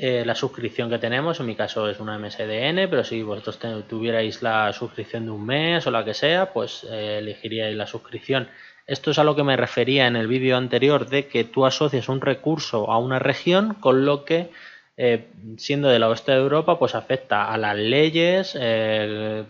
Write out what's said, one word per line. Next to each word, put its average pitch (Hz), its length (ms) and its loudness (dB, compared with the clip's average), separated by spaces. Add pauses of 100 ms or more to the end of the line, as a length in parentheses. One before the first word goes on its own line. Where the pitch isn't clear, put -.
eh, 123 200 0
la 117 100 0
suscripción 117 540 -4
que 117 80 -2
tenemos, 135 420 -2
en 131 60 -4
mi 110 100 -6
caso 107 320 -4
es 104 140 -6
una 107 140 -8
M 107 120 -8
S 107 180 -8
D 110 220 -2
N, 180 220 0
pero 127 160 2
si 113 180 -6
vosotros 107 340 -8
te-, 110 260 -8
tuvierais 113 580 -4
la 110 320 0
suscripción 113 520 -8
de 110 60 -8
un 104 140 -8
mes 156 420 0
o 127 40 0
la 113 120 0
que 107 100 -4
sea, 175 380 0
pues, 107 320 -6
eh, 107 360 -6
elegiríais 107 540 -6
la 104 140 -6
suscripción. 120 640 -6 (360)
Esto 143 260 -2
es 147 80 2
a 147 40 6
lo 151 100 4
que 143 100 0
me 135 120 4
refería 123 520 2
en 120 100 2
el 113 100 -2
vídeo 127 300 2
anterior 127 500 2
de 139 200 -2
que 117 180 0
tú 135 200 2
asocias 131 440 0
un 131 100 -2
recurso 131 720 -2
a 113 60 4
una 127 220 0
región, 185 560 2
con 131 300 4
lo 143 200 2
que, 170 260 0 (460)
eh, 117 320 2 (280)
siendo 143 300 0
de 120 120 6
la 113 100 4
oeste 117 240 0
de 131 60 6
Europa, 147 380 2
pues 123 160 0
afecta 107 600 -2
a 110 40 0
las 104 200 0
leyes, 160 840 2
eh, 107 920 -2